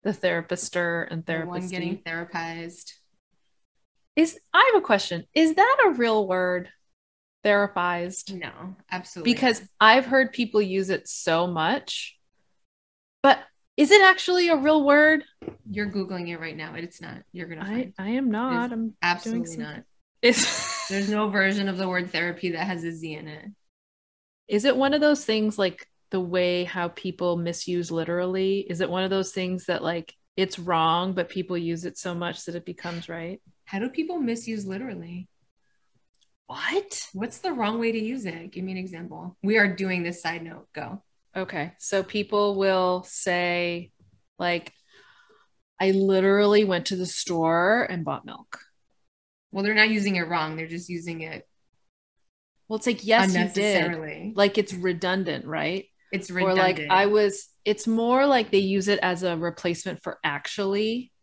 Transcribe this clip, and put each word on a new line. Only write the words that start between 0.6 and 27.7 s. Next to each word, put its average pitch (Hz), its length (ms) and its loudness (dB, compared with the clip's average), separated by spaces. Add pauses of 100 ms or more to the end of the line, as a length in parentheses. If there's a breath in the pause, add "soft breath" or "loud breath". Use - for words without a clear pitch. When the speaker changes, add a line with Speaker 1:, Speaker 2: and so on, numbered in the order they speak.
Speaker 1:
and 165 140 -8
Speaker 2:
The 165 160 -6
one 160 60 -6 (160)
Speaker 1:
therapist-y. 180 160 -8
Speaker 2:
getting 175 200 -4
therapized. 165 920 -10 (1200)
Speaker 1:
Is, 320 220 2 (140)
I 466 200 6
have 403 100 4
a - 20 -10
question. 190 500 0
Is 320 200 4
that 466 220 6 (100)
a 359 40 6
real 226 360 2
word? 180 420 0 (760)
Therapized? 190 960 0
Speaker 2:
No, 175 380 -12 (140)
absolutely 185 440 -4
Speaker 1:
Because 233 260 2
Speaker 2:
not. - 80 -20 (120)
Speaker 1:
I've 240 260 8
heard 262 260 2
people 214 300 0
use 190 260 -2
it - 200 -2
so 170 380 0
much, 175 680 -4 (1040)
but 269 160 8 (380)
is 294 140 4
it 403 120 10
actually 359 460 6
a 330 80 6
real 294 280 4
word? 302 400 6 (460)
Speaker 2:
You're 202 200 -4
Googling 180 380 -4
it 170 100 -8
right 160 180 -10
now, 156 180 -12
and 165 100 -10
it's 175 180 -14
not. - 160 -14 (140)
You're 175 160 -12
gonna 160 140 -12
Speaker 1:
I, 190 40 -8
Speaker 2:
find 226 320 -4
Speaker 1:
I 196 120 -6
am 254 200 0
not. 240 360 0
Speaker 2:
It's 247 60 -6
Speaker 1:
I'm 226 60 -6
doing 220 240 -6
Speaker 2:
absolutely 180 440 -2
Speaker 1:
some - 160 -10
Speaker 2:
not. 151 200 -12 (400)
Speaker 1:
It's - 680 2
<laughs> - 0 -
Speaker 2:
There's 196 220 -2
no 214 180 0
version 196 400 2
of 185 80 -4
the 190 120 -2
word 180 220 -2
therapy 175 420 -2
that 165 140 -4
has 175 180 -4
a 170 80 -4
Z 160 200 -10
in 156 160 -12
it. 151 160 -16 (1040)
Speaker 1:
Is 208 160 0
it 269 120 4
one 269 180 2
of 294 80 4
those 294 240 4
things, 214 320 0
like, 185 280 -2 (240)
the 190 100 -2
way 180 440 0
how 175 240 -4
people 175 480 -4
misuse 170 540 -4